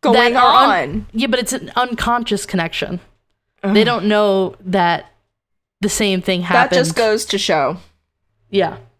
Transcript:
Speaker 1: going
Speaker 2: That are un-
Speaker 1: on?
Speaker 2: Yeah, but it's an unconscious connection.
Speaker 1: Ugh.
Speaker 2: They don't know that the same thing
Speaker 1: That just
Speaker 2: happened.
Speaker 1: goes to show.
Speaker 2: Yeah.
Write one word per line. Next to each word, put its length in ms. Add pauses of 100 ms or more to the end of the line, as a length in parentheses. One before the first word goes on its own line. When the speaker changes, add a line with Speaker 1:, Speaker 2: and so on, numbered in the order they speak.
Speaker 1:
going 340
Speaker 2:
That 80
are 220
un- 260
Speaker 1:
on? 220
Speaker 2:
Yeah, 140
but 140
it's 120
an 240
unconscious 680
connection. 540 (640)
Speaker 1:
Ugh. 100
Speaker 2:
They 100
don't 220
know 540
that 500 (720)
the 100
same 320
thing 200
Speaker 1:
That 300
just 200
Speaker 2:
happened. 40
Speaker 1:
goes 300
to 100
show. 420 (720)
Speaker 2:
Yeah. 280 (240)